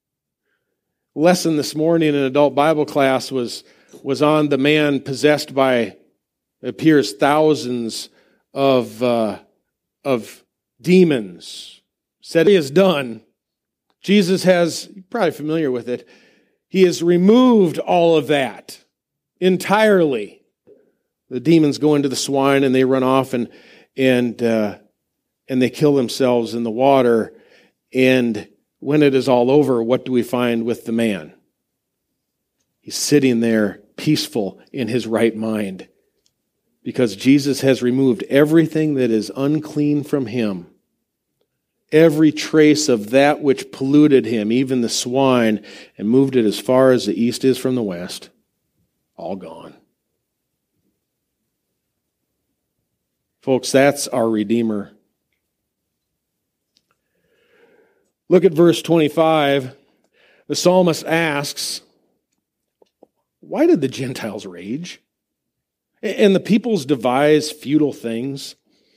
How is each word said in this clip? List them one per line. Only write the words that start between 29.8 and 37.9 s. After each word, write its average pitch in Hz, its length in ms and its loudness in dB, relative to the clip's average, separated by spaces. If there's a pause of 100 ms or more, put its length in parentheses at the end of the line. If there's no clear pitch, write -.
what 123 220 -2
do 131 80 -8
we 120 100 2
find 120 420 -2
with 113 220 -6
the 117 60 -6
man? 104 420 -4 (1500)
He's - 160 -14
sitting 131 440 0
there 110 420 0 (140)
peaceful 120 640 -4 (120)
in 123 160 -6
his 113 180 -4
right 110 300 0
mind 107 520 -6 (920)
because 120 320 -4
Jesus 135 460 2
has 131 220 0
removed 123 420 0